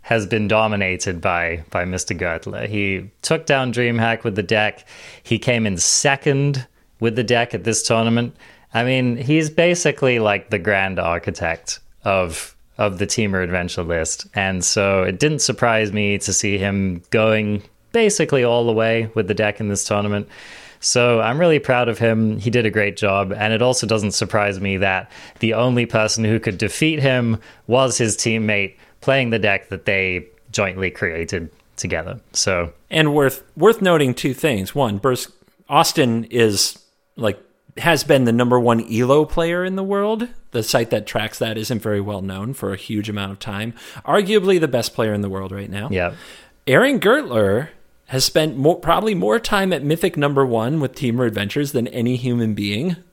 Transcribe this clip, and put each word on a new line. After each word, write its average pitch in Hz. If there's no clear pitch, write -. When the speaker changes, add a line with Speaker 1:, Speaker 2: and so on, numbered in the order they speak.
Speaker 1:
has 113
been 104
dominated 98
by, 85
by 90
Mister 92
Gertler. 87
He 101
took 160
down 131
DreamHack 117
with 104
the 107
deck. 107
He 113
came 117
in 95
second 139
with 113
the 120
deck 120
at 110
this 110
tournament. 117
I 117
mean, 127
he's 151
basically, 156
like, 104
the 107
grand 95
architect 85
of, 92
of 101
the 98
Temur 98
Adventure 90
list. 82
And 95
so 98
it 92
didn't 151
surprise 110
me 101
to 95
see 101
him 95
going 107
basically 190
all 120
the 117
way 113
with 101
the 104
deck 104
in 107
this 101
tournament. 104
So 120
I'm 120
really 165
proud 123
of 110
him. 110
He 107
did 113
a 107
great 101
job. 98
And 107
it 110
also 127
doesn't 104
surprise 101
me 98
that 95
the 110
only 120
person 110
who 110
could 104
defeat 156
him 123
was 123
his 113
teammate 107
playing 135
the 113
deck 98
that 95
they 92
jointly 95
created 82
together. 87
So 87
Speaker 2:
And 156
worth, 139
worth 214
noting 156
two 135
things. 107
One, 113
Burs-, 127
Austin 135
is, 110
like, 107
has 165
been 139
the 117
number 123
one 117
elo 127
player 170
in 185
the 190
world. 208
The 117
site 117
that 107
tracks 107
that 110
isn't 110
very 104
well 98
known 98
for 98
a 98
huge 107
amount 101
of 95
time. 107
Arguably 190
the 156
best 123
player 110
in 101
the 101
world 95
right 101
now. 101
Speaker 1:
Yeah. 87
Speaker 2:
Aaron 214
Gertler 143
has 131
spent 156
more, 147
probably 180
more 208
time 190
at 147
Mythic 160
number 143
one 123
with 131
Temur 123
Adventures 107
than 120
any 123
human 120
being 104